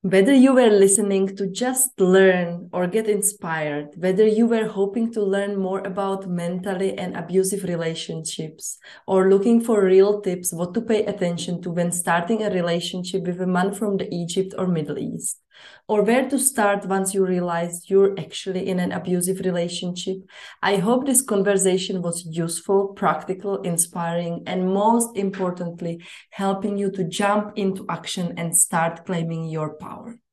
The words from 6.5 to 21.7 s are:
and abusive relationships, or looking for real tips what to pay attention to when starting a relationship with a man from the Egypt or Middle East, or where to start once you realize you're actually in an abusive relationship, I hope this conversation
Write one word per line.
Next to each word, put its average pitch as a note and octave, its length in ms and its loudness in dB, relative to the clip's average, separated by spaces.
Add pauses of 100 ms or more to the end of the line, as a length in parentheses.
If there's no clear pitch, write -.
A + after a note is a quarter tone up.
and F3+ 180 -8
abusive F#3 480 -2
relationships, E3 1120 -8 (300)
or F#3+ 220 4
looking A3+ 320 6
for G#3+ 220 4
real F#3+ 380 6
tips F3+ 320 -4
what F3 220 -4
to A#3 60 0
pay A3 240 0
attention F3 560 -4
to F3+ 80 -8
when F3 220 0
starting A3 500 0
a G#3 80 0
relationship F3+ 760 -2
with F3 160 -4
a F3+ 60 -2
man F#3 260 0
from G3+ 240 -2
the F#3 160 -4
Egypt F3 440 -4
or F#3 100 -2
Middle D3+ 320 -2
East, E3 420 -8 (460)
or G#3 160 2
where B3+ 260 4
to C#4+ 80 0
start G3+ 480 0
once F#3+ 280 0
you F#3+ 120 2
realize F3 640 -2
you're G3 300 6
actually - 480 -6
in F#3 120 -2
an F3+ 120 -2
abusive F3+ 480 -2
relationship, F3+ 760 -4 (440)
I G3+ 140 2
hope A#3 300 2
this C4 160 2
conversation F#3+ 800 0